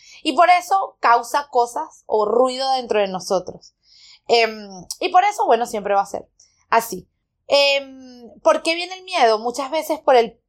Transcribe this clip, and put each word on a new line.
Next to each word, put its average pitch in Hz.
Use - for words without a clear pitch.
y 311
por 330
eso 359
causa 240
cosas 247
o 214
ruido 254
dentro 233
de 202
nosotros. 185
Em, 220
y 370
por 359
eso, 415
bueno, 240
siempre 202
va 196
a 196
ser -
así. 220
Em, 262
¿por 311
qué 330
viene 359
el 370
miedo? 269
Muchas 247
veces 311
por 269
el 233